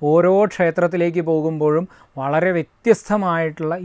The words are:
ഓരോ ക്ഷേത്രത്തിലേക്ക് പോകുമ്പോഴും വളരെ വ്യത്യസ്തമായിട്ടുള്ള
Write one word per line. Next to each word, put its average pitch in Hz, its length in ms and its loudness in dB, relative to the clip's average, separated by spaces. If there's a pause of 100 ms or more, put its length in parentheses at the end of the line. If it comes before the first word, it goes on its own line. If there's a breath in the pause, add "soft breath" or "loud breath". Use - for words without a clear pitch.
ഓരോ 175 420 4
ക്ഷേത്രത്തിലേക്ക് 175 800 0
പോകുമ്പോഴും 156 640 0 (340 soft breath)
വളരെ 151 340 0
വ്യത്യസ്തമായിട്ടുള്ള 170 1200 -2 (100)